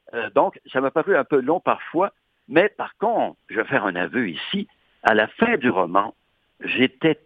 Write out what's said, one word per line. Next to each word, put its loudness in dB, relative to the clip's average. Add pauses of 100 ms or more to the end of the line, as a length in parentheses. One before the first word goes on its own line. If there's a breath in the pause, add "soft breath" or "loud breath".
(140)
euh, -6
donc, 2 (140)
ça 0
m'a 0
paru 0
un 2
peu 2
long -2
parfois. -2 (340)
Mais 4
par -10
contre, -2 (140)
je -6
vais 0
faire 0
un -2
aveu -4
ici. -6 (360)
À 4
la 4
fin 0
du 0
roman, 0 (460)
j'étais 0 (100)